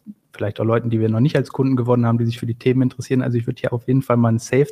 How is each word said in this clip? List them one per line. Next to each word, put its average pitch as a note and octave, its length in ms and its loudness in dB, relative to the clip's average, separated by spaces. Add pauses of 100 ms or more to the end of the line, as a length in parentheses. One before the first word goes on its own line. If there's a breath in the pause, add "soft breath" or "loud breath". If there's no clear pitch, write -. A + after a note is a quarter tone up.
(340)
vielleicht - 260 -6
auch A2+ 60 -2
Leuten, A#2 260 0
die A2 100 0
wir A2 100 2
noch A2 100 0
nicht D3+ 160 2
als C3 160 -2
Kunden C3+ 240 0
gewonnen B2 300 2
haben, A#2 120 2
die A#2 80 0
sich A#2 140 -4
für A#2+ 60 -6
die A2+ 80 -4
Themen B2+ 280 0
interessieren. B2+ 400 -2
Also B2 140 -2
ich A#2+ 100 -4
würde C3 140 -8
hier - 120 -4
auf A#2+ 140 -6
jeden C3 160 2
Fall A#2+ 140 0
mal A#2 160 4
ein A2+ 60 2
Save C#3 340 0